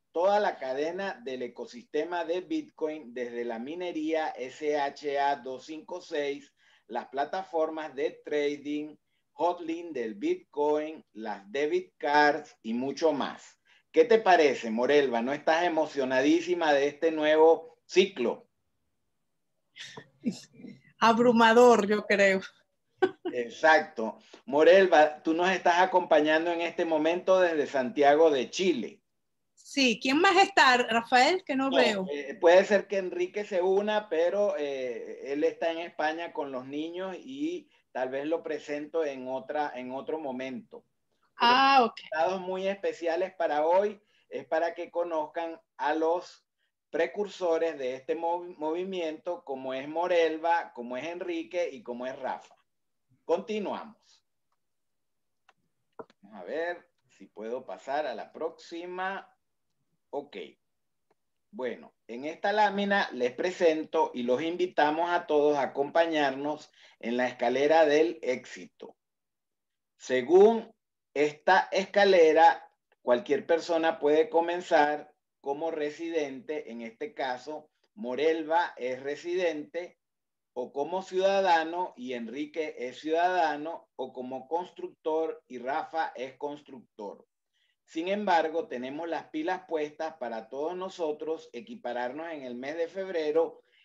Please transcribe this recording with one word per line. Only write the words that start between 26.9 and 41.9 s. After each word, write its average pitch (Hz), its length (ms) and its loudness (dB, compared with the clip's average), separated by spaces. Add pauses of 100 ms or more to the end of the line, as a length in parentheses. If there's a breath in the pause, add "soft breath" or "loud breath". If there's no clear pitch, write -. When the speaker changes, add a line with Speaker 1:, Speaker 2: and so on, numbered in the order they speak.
Speaker 1:
desde 165 300 2
Santiago 143 640 4
de 127 200 0
Chile. 151 520 -4 (520)
Speaker 2:
Sí, - 480 -2
¿quién 269 160 0
más 381 180 4
está, 302 420 6
Rafael? 247 640 2
Que 285 100 -6
no 269 160 -2
Speaker 1:
No, 262 60 0
Speaker 2:
veo. 214 340 2
Speaker 1:
eh, 143 300 -8
puede 175 240 8
ser 196 240 2
que 196 80 -4
Enrique 180 480 -4
se 175 160 -2
una, 208 480 0
pero, 175 480 0
eh, 131 760 -8
él 147 120 0
está 165 260 -2
en 165 80 -6
España 165 540 -6
con 139 180 -8
los 127 160 -8
niños 170 540 -8
y 151 480 -8 (240)
tal 127 160 -4
vez 135 160 -6
lo 160 180 -4
presento 151 600 -6
en 131 240 -8
otra, 139 480 -6
en 127 160 -10
otro 151 260 -8
momento. 131 640 -10 (540)
Pero 240 140 4
Speaker 2:
Ah, 269 320 6
ok. - 160 -4